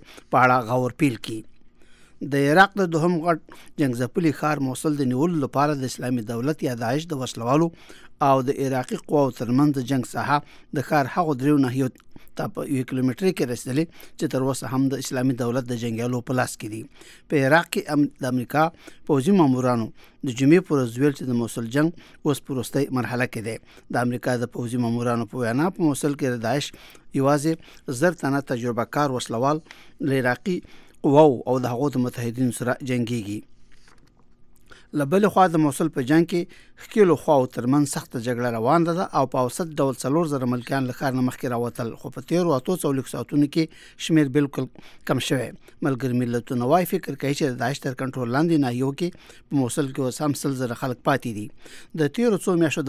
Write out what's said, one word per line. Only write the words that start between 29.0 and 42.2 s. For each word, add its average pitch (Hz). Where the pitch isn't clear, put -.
وسلوال 135
له 135
عراقي 123
قواو 143
او 131
د -
هغو 135
د 123
متحدینو 120
سره 123
جنګیږي. 120
له 143
بلې 196
خوا، 190
د 160
موصل 160
په 143
جنګ 165
کې 175
ښکېلو 185
خواو 143
ترمنځ 135
سخته -
جګړه 120
روانه 156
ده 190
او 131
په 127
اوسط 160
ډول 135
څلور 156
زره 131
ملکیان 127
له 123
ښار 135
نه 127
مخکې 123
راوتل، 117
خو -
په 135